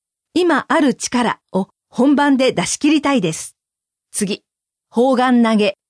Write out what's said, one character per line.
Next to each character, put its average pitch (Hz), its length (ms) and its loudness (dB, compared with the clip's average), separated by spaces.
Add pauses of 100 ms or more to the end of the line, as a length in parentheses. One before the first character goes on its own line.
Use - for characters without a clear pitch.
(340)
今 320 360 0
あ 311 100 0
る 277 160 0
力 - 440 -4 (120)
を 190 160 -4 (220)
本 277 260 2
番 285 220 2
で 262 160 0
出 175 120 -2
し - 120 -6
切 302 120 0
り 302 120 2
た 285 120 -2
い 240 80 0
で 165 120 -4
す。 - 240 -14 (540)
次、 - 320 -6 (460)
砲 247 280 0
丸 247 260 2
投 226 140 2
げ、 208 200 0 (120)